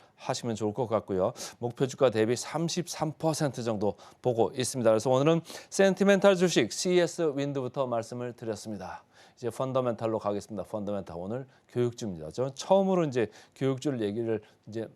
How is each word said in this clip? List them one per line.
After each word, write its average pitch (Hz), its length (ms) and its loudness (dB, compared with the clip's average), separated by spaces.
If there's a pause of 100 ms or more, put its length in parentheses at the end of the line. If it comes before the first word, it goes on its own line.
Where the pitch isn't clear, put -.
(160)
하시면 123 400 -4
좋을 107 160 -2
것 120 140 -2
같고요. 101 460 0 (260)
목표 123 280 -2
주가 127 240 4
대비 110 260 2
삼십삼 160 840 -4
퍼센트 151 440 -2
정도 104 320 0 (280)
보고 113 320 2
있습니다. 123 360 2
그래서 110 200 4
오늘은 151 320 4 (280)
센티멘탈 196 680 4
주식 170 360 2
씨에스 170 640 0
윈드부터 139 500 -4
말씀을 120 480 -6
드렸습니다. 104 720 -10 (320)
이제 120 140 -6
펀더멘탈로 120 680 0
가겠습니다. 101 500 -4
펀더멘탈 98 500 -6
오늘 113 280 -8 (220)
교육주입니다. 110 640 -4
저 131 180 -4
처음으로 190 540 2
이제 123 260 0 (240)
교육주를 135 460 -2
얘기를 110 400 -2 (260)
이제 110 300 -8